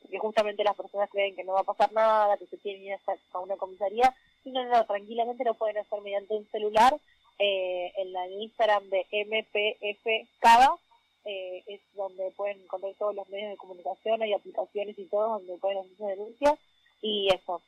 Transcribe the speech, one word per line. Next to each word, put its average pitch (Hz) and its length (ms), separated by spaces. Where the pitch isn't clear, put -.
porque 185 160
justamente 208 460
las 202 100
personas 196 340
creen 196 280
que 185 80
no 185 80
va 190 80
a 190 120
pasar 208 200
nada, 214 440
que 180 120
se - 100
tienen 196 240
que 196 60
ir 196 60
hasta 190 200
a 185 80
una 185 180
comisaría. 202 560
Y 269 60
no, 254 140
no, 240 80
no, 226 140
tranquilamente 226 580
lo 226 100
pueden 214 240
hacer 208 220
mediante 202 340
un 214 160
celular, 214 480
eh, 185 580
en 185 160
la 185 160
Instagram 208 600
de 185 200
M 208 320
P 208 280
F 220 480
Cava, 254 400
eh, 185 420
es 202 140
donde 190 380
pueden 202 300
encontrar 190 360
todos 208 160
los 196 140
medios 202 220
de 196 60
comunicación, 185 680
hay 214 100
aplicaciones 202 680
y 196 80
todo 214 320
donde 180 200
pueden 196 200
hacer 190 180
su 208 100
denuncia. 233 520
Y 208 280
eso, 175 340